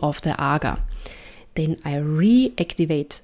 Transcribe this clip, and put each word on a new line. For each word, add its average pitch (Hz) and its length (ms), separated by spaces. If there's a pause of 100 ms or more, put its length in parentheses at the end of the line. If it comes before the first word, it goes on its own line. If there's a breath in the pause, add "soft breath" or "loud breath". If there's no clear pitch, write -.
of 147 220
the 160 80
agar. 143 480 (760 loud breath)
Then 160 280
I 143 120
reactivate 160 1300